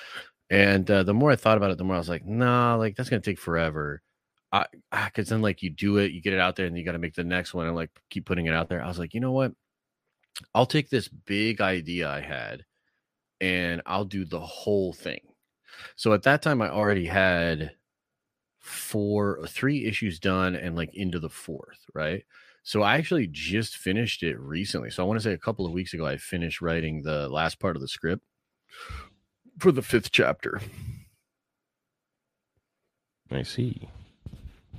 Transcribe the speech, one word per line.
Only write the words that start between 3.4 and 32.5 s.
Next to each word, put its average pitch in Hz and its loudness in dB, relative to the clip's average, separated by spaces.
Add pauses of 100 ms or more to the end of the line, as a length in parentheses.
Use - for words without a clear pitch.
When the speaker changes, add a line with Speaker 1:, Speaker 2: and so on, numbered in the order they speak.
Speaker 1:
I, 98 2 (260)
I, 101 -2
'cause - -4
then, 110 2
like, 101 0
you 92 -4
do 101 2
it, 101 2
you 90 -10
get 98 0
it 95 2
out 90 2
there, 95 -2
and 85 -4
you 85 -6
gotta 85 -4
make 85 -6
the 90 -4
next 87 -2
one 85 -2
and, 82 -2
like, 82 -6 (200)
keep - -8
putting 85 -2
it 80 2
out 82 0
there. 87 -4
I 73 -6
was 87 -8
like, 85 -6
"You 113 -2
know 131 -2
what? 131 0 (1000)
I'll 123 6
take 151 0
this 120 0
big 104 -2
idea 87 0
I 71 -4
had, 65 -10 (760)
and 90 0
I'll 98 -2
do 95 -6
the 82 -6
whole 90 -2
thing." - -10 (760)
So 110 4
at 101 4
that 147 6
time, 143 2
I 98 0
already 98 2
had 85 2 (840)
four, 104 -2
three 135 0
issues 104 -2
done 92 2
and, 85 -6
like, 80 -4
into 92 -4
the 80 -6
fourth, - -14
right? 78 -4 (400)
So 107 2
I 104 4
actually 156 2
just 85 -2
finished 104 -2
it 71 -2
recently. 73 -6
So 90 -2
I - 0
wanna 110 0
say 107 0
a 82 -4
couple 107 -4
of 82 -4
weeks 92 -4
ago, 80 -4
I 71 -2
finished 85 -6
writing 80 -2
the 76 -2
last 78 -2
part 90 -2
of 67 -8
the 67 -10
script. - -4 (1300)
For 180 6
the 131 2
fifth - 2
chapter. - 2 (2750)